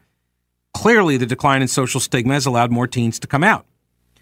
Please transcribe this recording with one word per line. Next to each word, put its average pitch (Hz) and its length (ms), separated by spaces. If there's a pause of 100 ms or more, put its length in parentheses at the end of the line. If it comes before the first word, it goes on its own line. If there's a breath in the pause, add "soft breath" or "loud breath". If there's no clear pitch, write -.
(720)
Clearly, 202 440
the 120 100
decline 135 340
in 127 80
social 131 320
stigma 127 320
has 139 140
allowed 120 240
more 120 160
teens 117 320
to - 80
come 143 160
out. 208 220 (560)